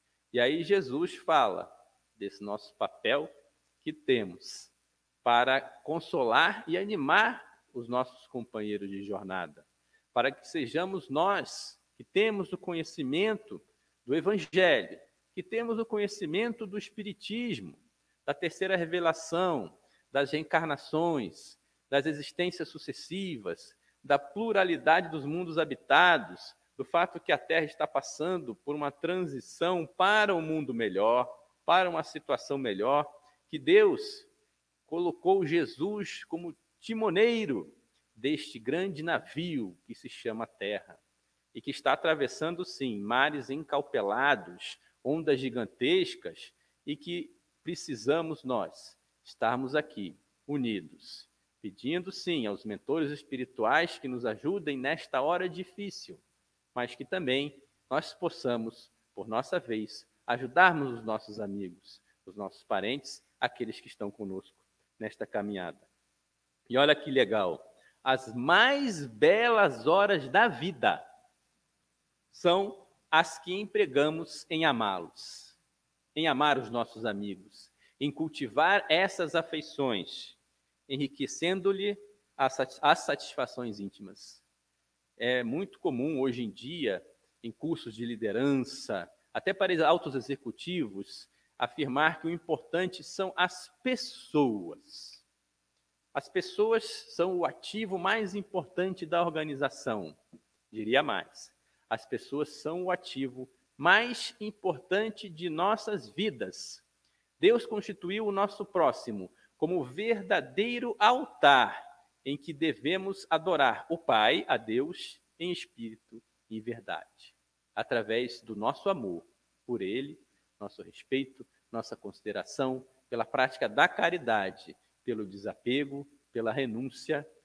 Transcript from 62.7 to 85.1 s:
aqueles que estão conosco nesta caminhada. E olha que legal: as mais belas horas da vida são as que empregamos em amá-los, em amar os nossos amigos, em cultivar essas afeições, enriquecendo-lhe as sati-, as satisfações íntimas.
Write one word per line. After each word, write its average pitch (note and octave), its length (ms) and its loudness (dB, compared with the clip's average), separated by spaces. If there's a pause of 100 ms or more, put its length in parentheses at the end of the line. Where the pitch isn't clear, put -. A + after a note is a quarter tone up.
aqueles A#2 400 -4
que - 80 -20
estão G2+ 240 -10
conosco F#2+ 460 -12 (420)
nesta G#2+ 260 -8
caminhada. G2+ 540 -6 (920)
E A#2+ 80 0
olha D3 180 8
que D3 140 -4
legal: G#2 540 2 (400)
as B2+ 320 0
mais G3 720 4
belas D#3 800 4
horas F#3 400 4
da G3+ 200 6
vida C3+ 560 0 (1300)
são G3 540 2 (240)
as E3 300 4
que F3+ 140 -8
empregamos E3 960 0
em D#3+ 160 0
amá-los, G#2 920 -2 (580)
em D#3+ 120 0
amar C#3+ 300 4
os A2+ 120 -4
nossos A#2 360 -4
amigos, G2+ 640 -6 (280)
em C#3+ 120 -2
cultivar D#3 800 2
essas F3 460 2
afeições, C#3+ 1000 -4 (520)
enriquecendo-lhe F#3 1080 -2 (380)
as C3+ 200 0
sati-, - 260 -4
as D#3 180 6
satisfações B2 800 -6
íntimas. - 640 -14 (720)